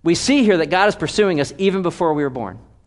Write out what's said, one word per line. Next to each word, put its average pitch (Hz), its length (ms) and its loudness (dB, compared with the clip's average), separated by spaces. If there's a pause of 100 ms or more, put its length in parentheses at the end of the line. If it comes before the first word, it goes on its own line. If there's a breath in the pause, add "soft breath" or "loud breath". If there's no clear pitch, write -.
we 170 100 2
see 269 300 2
here 196 140 4
that 156 120 -2
God 185 180 2
is 196 60 0
pursuing 175 460 0
us 131 180 -2
even 190 240 0
before 160 320 -2
we 147 80 -2
were 139 80 -2
born. 113 300 -10 (260)